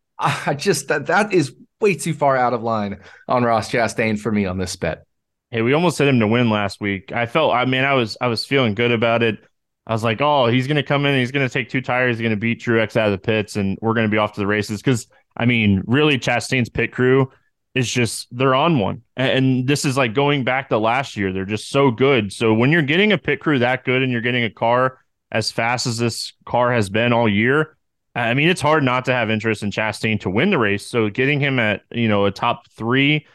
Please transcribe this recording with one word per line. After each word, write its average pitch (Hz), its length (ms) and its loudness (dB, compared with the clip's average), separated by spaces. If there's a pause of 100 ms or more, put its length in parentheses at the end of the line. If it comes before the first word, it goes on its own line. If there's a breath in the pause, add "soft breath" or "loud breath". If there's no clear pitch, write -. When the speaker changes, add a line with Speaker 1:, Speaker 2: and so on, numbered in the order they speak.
(200)
Speaker 1:
I 147 360 -2
just, - 340 -2
that, 147 160 -2
that 202 260 0
is 165 240 0 (240)
way 196 160 2
too 160 180 -6
far 139 220 2
out 123 180 2
of 113 100 -4
line 104 360 -4 (300 loud breath)
on 123 160 2
Ross 113 260 0
Chastain 110 480 0
for 117 100 -4
me 104 160 0
on 92 120 -4
this 92 180 -4
bet. - 300 -6 (440)
Speaker 2:
Hey, 117 120 -4
we 120 120 2
almost 165 240 0
hit 143 100 2
him 131 140 4
to 104 60 2
win 120 220 2
last 104 300 -2
week. 98 320 -6
I 117 140 -2
felt, 135 280 0
I 123 120 2
mean, 131 180 0
I 139 100 0
was, 120 280 0
I 127 60 0
was 113 180 -4
feeling 127 280 2
good 120 200 0
about 117 280 2
it. 113 160 0 (480)
I - 60 -6
was 113 100 -2
like, 113 200 -2
"Oh, 147 260 2
he's 127 180 2
gonna 147 160 0
come 143 240 0
in, 139 140 2
he's 120 120 0
gonna 139 180 -2
take 131 180 -4
two 131 140 -4
tires, 123 360 0
he's 117 60 -6
gonna 110 140 0
beat 117 240 -2
Truex 113 340 0
out 110 120 2
of 104 40 2
the 98 60 -2
pits, 110 400 -2
and 98 240 -2
we're 113 120 0
gonna 113 140 0
be 107 100 0
off 104 180 0
to - 40 -8
the 98 80 0
races." 104 340 -2
'Cause, 123 260 0 (280 soft breath)
I 120 100 -2
mean, 107 420 2
really, 143 300 2
Chastain's 120 520 -2
pit 117 240 -4
crew 131 360 2 (460 soft breath)
is 127 160 -2
just, - 400 -4
they're 131 240 2
on 151 240 2
one. 98 220 -2 (160)
A-, 127 60 -2
and 131 440 0
this 143 160 0
is, 135 140 -2
like, 123 160 0
going 143 320 0
back 131 240 -2
to 123 80 0
last 117 400 0
year. 95 160 -2
They're 95 100 -4
just 107 260 -6
so 139 220 4
good. 117 400 2
So 113 220 2
when 120 180 4
you're 170 100 2
getting 170 300 2
a 180 60 2
pit - 240 -4
crew 147 180 0
that 123 240 0
good 131 200 0
and 127 80 0
you're 117 100 -2
getting 120 240 -2
a 104 40 -2
car 123 500 0 (340)
as 113 180 -2
fast 120 340 -2
as 117 120 -4
this 117 340 -4 (140)
car 123 260 0
has 110 180 0
been 113 220 0
all 117 160 2
year, 120 480 0 (380)
I 120 200 -2
mean, 147 160 2
it's 180 100 -2
hard 156 240 2
not 127 220 0
to 131 80 0
have 117 160 0
interest 110 340 -2
in 101 80 -4
Chastain 110 480 -2
to 104 100 -6
win 123 200 0
the 190 80 0
race. 101 280 0
So 113 240 -2
getting 135 300 0
him 135 200 0
at, 104 320 0
you 117 180 0
know, 101 160 2
a 101 60 2
top - 440 -4
three, 139 600 0